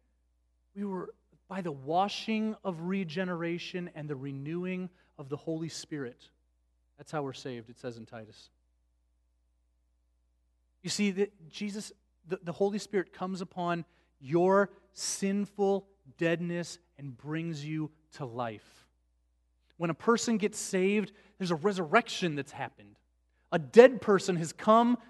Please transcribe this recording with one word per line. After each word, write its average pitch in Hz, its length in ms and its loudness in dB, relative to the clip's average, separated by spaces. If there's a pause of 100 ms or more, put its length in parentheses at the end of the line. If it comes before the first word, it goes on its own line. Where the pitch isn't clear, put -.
(760)
We 202 100 -6
were 190 280 -6 (360)
by 190 120 -6
the 175 120 -6
washing 202 920 -2
of 175 180 -6
regeneration 175 1120 -4
and 151 140 -10
the 147 80 -6
renewing 165 720 -6 (300)
of 143 100 -14
the 143 80 -6
Holy 160 320 -6
Spirit. - 600 -10 (680)
That's 147 140 -20
how 151 120 -4
we're 139 100 -6
saved, 120 360 -10
it 120 100 -20
says 120 180 -10
in 113 100 -14
Titus. 110 440 -18 (2250)
You 180 80 -6
see, 208 200 0
that 185 400 -4
Jesus, 208 420 -10 (360)
the, 185 140 -6
the 170 100 -6
Holy 202 260 0
Spirit - 340 -4
comes 185 280 -6
upon 175 440 -4 (360)
your 185 500 4 (220)
sinful 104 920 -2 (320)
deadness 170 600 -2 (200)
and 139 180 -12
brings 156 480 -6
you 156 260 -6 (260)
to 147 80 -10
life. 117 640 -8 (920)
When 170 100 -2
a 165 60 -4
person 226 420 2
gets 196 220 -2
saved, 196 540 0 (260)
there's 185 120 -4
a 175 40 0
resurrection 175 800 0
that's 139 160 -6
happened. 104 440 -12 (540)
A 180 80 2
dead 214 440 10
person 190 340 2
has 160 160 -4
come 233 460 6 (120)